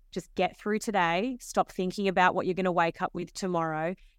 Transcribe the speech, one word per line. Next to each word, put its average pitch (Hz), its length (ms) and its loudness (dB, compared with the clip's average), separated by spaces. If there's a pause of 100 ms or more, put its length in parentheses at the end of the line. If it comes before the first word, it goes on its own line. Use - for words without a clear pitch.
(120)
"Just - 220 -10
get - 240 0
through 214 220 -2
today. 202 600 0
Stop - 320 0
thinking 185 340 -2
about 185 280 4
what 175 100 -2
you're 180 100 0
gonna 185 160 0
wake 170 300 2
up 185 140 -4
with 175 180 -6
tomorrow. 165 600 -2 (240)